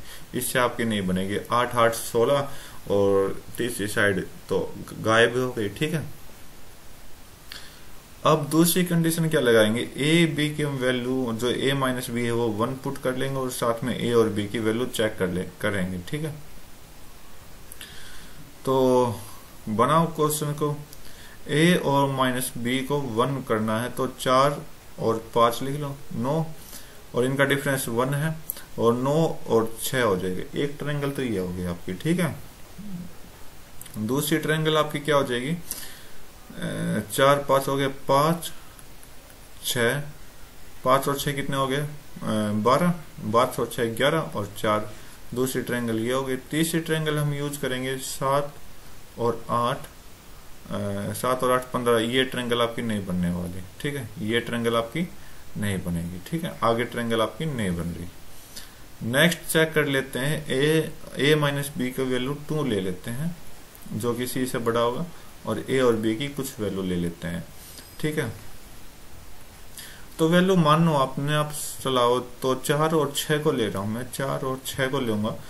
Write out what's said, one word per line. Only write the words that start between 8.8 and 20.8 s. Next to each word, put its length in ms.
condition 460
क्या 120
लगाएंगे, 400
ए 440
B 300
की 80
हम 100
value, 600
जो 160
ए 240
minus 360
बी 160
है, 60
वो 160
वन 280
put 220
कर 180
लेंगे 240
और 120
साथ 320
में 160
ए 140
और 160
B 180
की 120
value 260
check 340
कर 80
ले, 160
करेंगे। 460
ठीक 140
है, 100
तो 500
बनाओ 460
question 360
को, 260